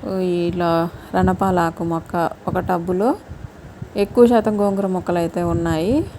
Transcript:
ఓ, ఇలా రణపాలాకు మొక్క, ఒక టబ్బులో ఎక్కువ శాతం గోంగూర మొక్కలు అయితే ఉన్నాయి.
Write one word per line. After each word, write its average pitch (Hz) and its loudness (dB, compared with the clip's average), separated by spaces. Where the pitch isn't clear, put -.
ఓ, 190 -4
ఇలా 175 0
రణపాలాకు 185 2
మొక్క, 165 -2
ఒక 180 -2
టబ్బులో 185 0
ఎక్కువ 220 6
శాతం 220 2
గోంగూర 196 0
మొక్కలు 180 -2
అయితే 170 -2
ఉన్నాయి. 170 0